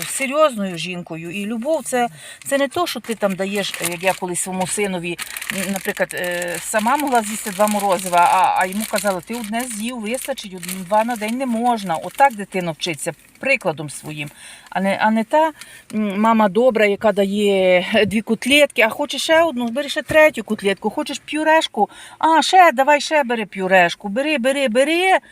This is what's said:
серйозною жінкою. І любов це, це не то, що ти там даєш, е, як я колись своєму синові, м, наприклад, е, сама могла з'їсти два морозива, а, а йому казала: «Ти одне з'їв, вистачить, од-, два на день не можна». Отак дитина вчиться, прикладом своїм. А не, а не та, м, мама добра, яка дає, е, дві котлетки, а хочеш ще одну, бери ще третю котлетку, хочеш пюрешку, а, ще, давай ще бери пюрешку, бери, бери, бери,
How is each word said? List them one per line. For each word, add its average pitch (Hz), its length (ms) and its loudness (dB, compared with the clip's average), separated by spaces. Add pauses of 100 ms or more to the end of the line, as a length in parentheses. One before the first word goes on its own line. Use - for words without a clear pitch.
серйозною 254 680 -2
жінкою. 170 540 -10
І 202 140 -6
любов 247 380 -4
це, 247 240 -2 (400)
це 269 100 -2
не 277 100 0
то, 349 200 -2
що 262 120 -8
ти 226 160 -6
там 190 200 -2
даєш, 196 460 -4
е, 170 100 -4
як 170 120 -10
я 190 100 2
колись 180 260 -6
своєму 185 280 -4
синові, 180 500 -4 (400)
м, 190 160 -4
наприклад, - 400 -4
е, 175 460 -6
сама 226 380 0
могла 269 240 0
з'їсти 214 300 -8
два 196 160 2
морозива, 185 640 2
а, 175 300 4
а 185 40 0
йому 190 260 -4
казала: 196 300 -2
«Ти - 140 -10
одне 233 260 -6
з'їв, 240 380 -8
вистачить, 226 540 -8
од-, 185 320 -12
два 214 180 2
на 240 120 -4
день 214 220 -6
не 269 80 -4
можна». 226 500 0
Отак 247 400 2
дитина 185 360 -6
вчиться, 156 420 -6 (260)
прикладом 165 500 -2
своїм. 151 400 -12 (400)
А 185 120 -4
не, 196 200 0
а 214 100 4
не 220 120 0
та, 311 280 2 (420)
м, 208 260 -2
мама 220 300 4
добра, 220 360 4
яка 202 260 2
дає, 196 840 2
е, 214 120 4
дві 202 160 0
котлетки, 262 600 2
а 220 80 4
хочеш 285 320 -6
ще 320 220 4
одну, 247 240 -2
бери 269 220 -4
ще 302 120 -6
третю 311 420 4
котлетку, 202 460 -2
хочеш 285 300 -6
пюрешку, 311 680 0 (300)
а, 320 220 4
ще, 349 300 6
давай 269 300 4
ще 302 220 2
бери 226 220 -2
пюрешку, 185 640 2
бери, 277 280 0
бери, 269 300 0
бери, 311 520 4 (120)